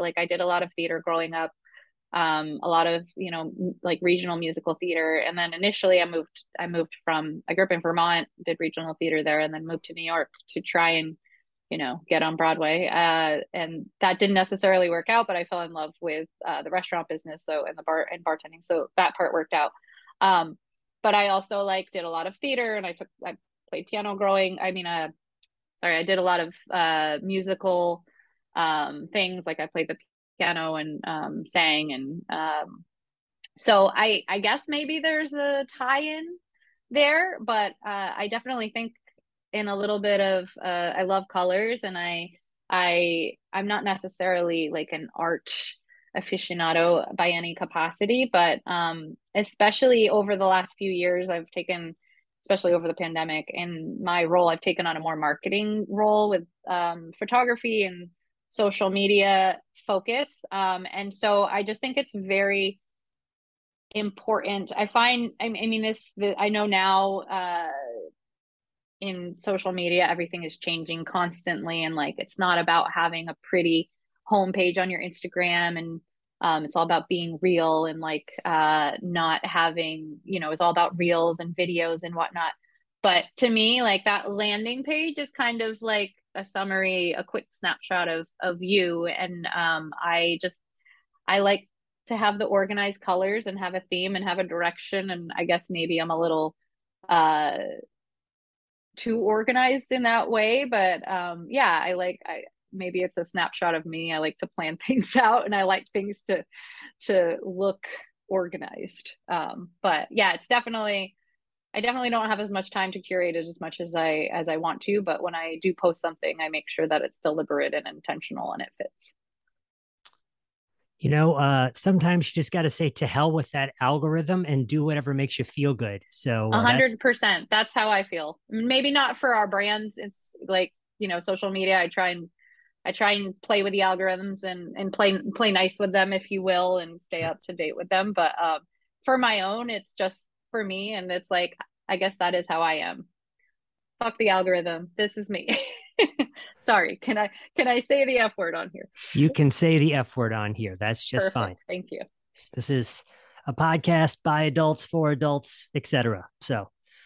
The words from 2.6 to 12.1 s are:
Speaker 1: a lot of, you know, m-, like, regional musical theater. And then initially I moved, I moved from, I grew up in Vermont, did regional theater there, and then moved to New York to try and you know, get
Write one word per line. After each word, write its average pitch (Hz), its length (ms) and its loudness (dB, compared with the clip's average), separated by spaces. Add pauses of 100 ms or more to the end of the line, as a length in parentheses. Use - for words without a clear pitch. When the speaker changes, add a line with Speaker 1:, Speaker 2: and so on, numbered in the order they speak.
Speaker 1:
a 170 60 -2
lot 165 180 4
of, 170 200 0 (100)
you 180 140 -6
know, 165 120 -6
m-, 180 400 -6
like, 170 200 0
regional 175 360 2
musical 160 360 -4
theater. 160 440 0
And 170 180 -2
then 170 160 -2
initially 185 480 4
I 170 60 4
moved, 165 380 -6 (140)
I 175 80 -6
moved 175 380 -4
from, 156 440 -2
I 170 60 -2
grew 190 100 4
up 190 60 -2
in 170 120 0
Vermont, 170 460 2 (160)
did 165 140 -2
regional 160 400 -6
theater 156 240 0
there, 151 180 2
and 156 140 -2
then 160 120 -10
moved 165 180 -8
to 170 100 -16
New 165 100 -10
York 165 260 -2 (200)
to 156 120 -6
try 165 300 2
and 160 240 -2 (540)
you 160 60 -6
know, 151 320 -6
get 160 140 4